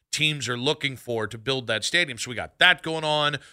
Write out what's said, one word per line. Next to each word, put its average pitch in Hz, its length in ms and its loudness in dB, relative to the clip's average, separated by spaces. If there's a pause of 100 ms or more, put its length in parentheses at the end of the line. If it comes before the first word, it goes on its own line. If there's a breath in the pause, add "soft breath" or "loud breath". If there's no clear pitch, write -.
(100)
teams 151 360 0
are 123 120 -2
looking 139 360 -2
for 113 320 -4
to 113 120 -12
build 127 280 -2
that 110 160 -2
stadium. 160 360 0
So - 100 -6
we 120 80 -8
got 87 220 -10
that 175 240 6
going 160 200 -2
on. 147 360 2 (140 soft breath)